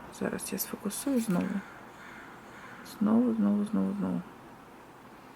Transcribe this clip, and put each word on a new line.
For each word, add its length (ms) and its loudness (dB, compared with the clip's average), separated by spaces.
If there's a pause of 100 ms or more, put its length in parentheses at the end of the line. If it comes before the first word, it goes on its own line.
(200)
Зараз 320 -2
я 80 -2
сфокусую 600 0
знову. 260 4 (1500)
Знову, 340 6
знову, 320 6
знову, 340 2
знову. 220 0 (1160)